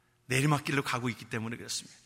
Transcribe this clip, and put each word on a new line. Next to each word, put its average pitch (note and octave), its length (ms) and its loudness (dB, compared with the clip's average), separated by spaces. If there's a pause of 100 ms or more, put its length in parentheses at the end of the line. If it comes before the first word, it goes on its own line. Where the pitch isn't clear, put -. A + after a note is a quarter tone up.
(280)
내리막길로 C#3 560 2
가고 B2 260 0
있기 A2 160 -6
때문에 A2+ 320 -4
그렇습니다. - 480 -8